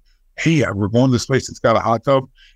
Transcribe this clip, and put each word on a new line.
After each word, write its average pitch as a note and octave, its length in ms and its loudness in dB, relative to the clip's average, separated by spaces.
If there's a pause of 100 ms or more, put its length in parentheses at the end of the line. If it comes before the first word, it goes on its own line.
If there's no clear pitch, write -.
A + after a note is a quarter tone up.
(360)
"Hey, D#3 260 0
uh, G2 120 -4
we're G2+ 140 -2
going A#2+ 180 2
to C3 60 2
this A#2 120 0
place, C3 240 -2
it's - 100 -16
got A2+ 180 2
a G2+ 40 0
hot A2+ 240 -2
tub," C3+ 240 0 (280)